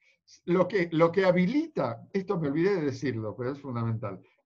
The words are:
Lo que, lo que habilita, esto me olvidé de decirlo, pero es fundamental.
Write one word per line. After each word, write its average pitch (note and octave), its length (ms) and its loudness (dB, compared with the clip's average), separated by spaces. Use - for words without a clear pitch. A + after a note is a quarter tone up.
Lo F3+ 240 2
que, E3+ 240 0
lo E3 180 4
que F#3+ 140 2
habilita, F3+ 880 0
esto F#3+ 260 -2
me D3 80 -2
olvidé E3+ 280 2
de D#3 100 0
decirlo, A#2 500 -4
pero B2 160 -6
es C#3+ 80 -10
fundamental. A2+ 600 -6